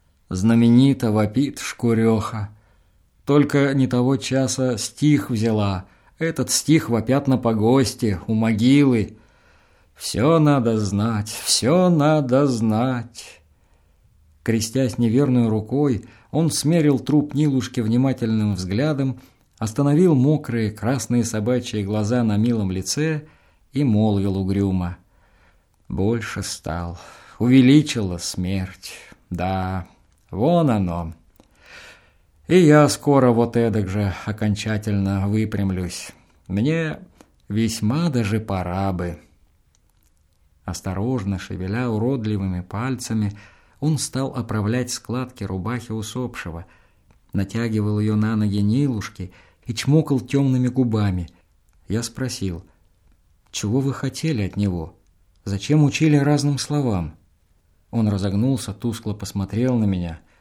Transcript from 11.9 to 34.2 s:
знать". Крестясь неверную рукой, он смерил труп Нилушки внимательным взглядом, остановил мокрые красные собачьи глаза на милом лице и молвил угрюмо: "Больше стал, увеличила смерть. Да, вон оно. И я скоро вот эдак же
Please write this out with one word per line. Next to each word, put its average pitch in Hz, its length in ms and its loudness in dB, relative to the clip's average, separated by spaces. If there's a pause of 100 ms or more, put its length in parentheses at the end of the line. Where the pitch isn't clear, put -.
знать". 117 960 -2 (1000)
Крестясь 117 540 -2
неверную 123 520 2
рукой, 113 540 0 (280)
он 151 200 0
смерил 147 480 2
труп 147 340 0
Нилушки 135 460 0
внимательным 113 760 0
взглядом, 131 680 -2 (360)
остановил 143 580 2
мокрые 127 560 0
красные 120 520 -2
собачьи 113 580 -2
глаза 107 420 0
на 107 120 0
милом 107 360 0
лице 147 520 -4 (480)
и 143 140 0
молвил 104 520 2
угрюмо: 95 600 -2 (920)
"Больше 104 560 -4
стал, 85 560 -8 (400)
увеличила 123 800 4
смерть. 92 760 -6 (380)
Да, 92 580 -4 (420)
вон 151 400 0
оно. 87 440 -2 (1400)
И 175 100 6
я 151 300 8
скоро 131 420 4
вот 117 240 2
эдак 110 320 2
же 98 260 0 (120)